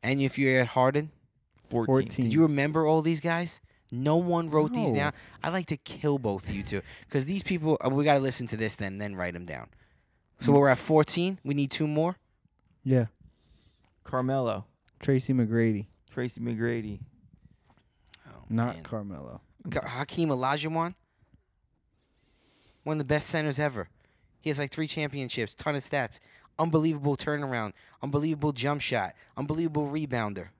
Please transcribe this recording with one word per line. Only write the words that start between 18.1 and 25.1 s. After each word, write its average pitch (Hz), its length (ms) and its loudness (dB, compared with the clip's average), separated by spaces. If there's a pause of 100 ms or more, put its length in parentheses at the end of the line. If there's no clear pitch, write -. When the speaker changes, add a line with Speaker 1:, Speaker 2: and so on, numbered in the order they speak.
Speaker 1:
Oh, - 40 -20 (180)
Speaker 3:
Not 113 260 -2
Speaker 1:
man. 82 80 -14
Speaker 3:
Carmelo. 87 580 -10 (280)
Speaker 1:
Ka-, - 180 -4
Hakeem 143 420 -4
Olajuwon? 151 680 -2 (1900)
One 151 120 -2
of 156 40 -2
the 143 60 -2
best 147 240 0
centers 151 300 -2
ever. 127 300 -2 (520)
He 156 80 -4
has, 143 80 0
like, 143 140 -4
three 156 160 -4
championships, 139 680 -4